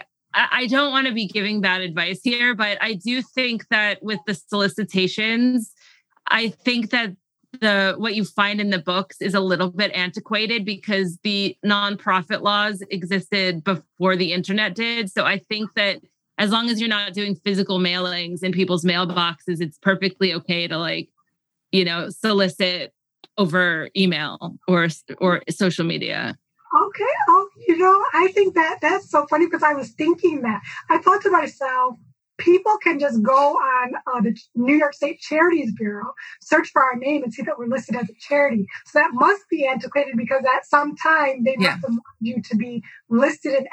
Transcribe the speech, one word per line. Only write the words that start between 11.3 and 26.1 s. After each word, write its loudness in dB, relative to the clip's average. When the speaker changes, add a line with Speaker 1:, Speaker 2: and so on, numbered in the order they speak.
Speaker 1:
nonprofit -2
laws -2
existed -4
before -2
the 0
internet -2
did. -4
So 0
I 0
think -8
that 0
as 2
long 0
as 0
you're 0
not -2
doing -4
physical -2
mailings -4
in -2
people's 0
mailboxes, -2
it's -8
perfectly 0
okay -4
to, -4
like, -6
you 4
know, -4
solicit 0
over 0
email -2
or, 4
or 2
social 0
media. -4